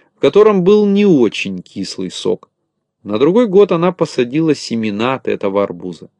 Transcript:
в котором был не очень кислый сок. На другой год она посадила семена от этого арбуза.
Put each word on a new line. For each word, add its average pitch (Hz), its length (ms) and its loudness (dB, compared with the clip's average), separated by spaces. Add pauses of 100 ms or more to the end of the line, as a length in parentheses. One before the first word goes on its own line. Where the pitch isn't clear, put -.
(160)
в - 40 -20
котором 196 440 4
был 208 220 4
не 202 200 2
очень 104 560 2
кислый 95 500 -10
сок. - 380 -6 (540)
На 104 140 -4
другой 185 300 0
год 196 240 2
она 180 200 0
посадила 151 640 -2
семена 113 600 -4
от 120 120 -12
этого 101 360 -2
арбуза. 90 460 -10 (100)